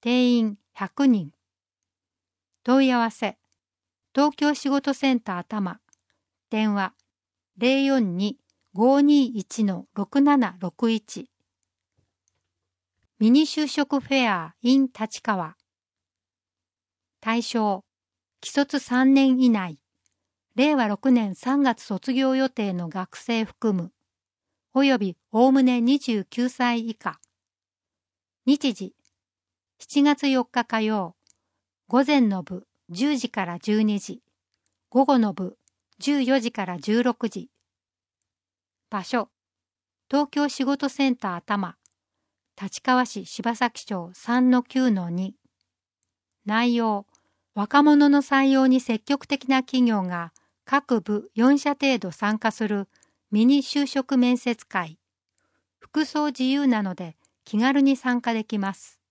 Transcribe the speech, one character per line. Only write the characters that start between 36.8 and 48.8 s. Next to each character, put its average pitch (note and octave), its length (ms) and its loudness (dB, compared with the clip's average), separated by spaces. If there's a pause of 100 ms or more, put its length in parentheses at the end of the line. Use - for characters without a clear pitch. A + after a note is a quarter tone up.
六 A#3+ 260 -2
時。 F3+ 200 -12 (1400)
場 G3+ 120 -6
所、 A3 280 -6 (800)
東 C#4+ 200 0
京 D4 180 -2
仕 C4 160 -4
事 C#4 240 -2
セ C4+ 200 0
ン B3 80 0
タ F3+ 220 -6
ー - 20 -10
多 - 140 -6
摩、 F#3+ 220 -6 (840)
立 G3 200 -12
川 B3+ 260 2
市 F#3+ 200 -12
柴 A#3 300 -6
崎 - 280 -4
町 F3 300 -10
三 B3+ 360 0
の B3 120 4
九 B3+ 300 0
の F3+ 180 -4
二。 F#3 240 -6 (1120)
内 A#3 320 0
容、 G#3+ 300 -2 (480)
若 G#3 280 2
者 D4 260 6
の C#4+ 140 4
採 C4+ 280 2
用 C4+ 160 4
に B3+ 140 4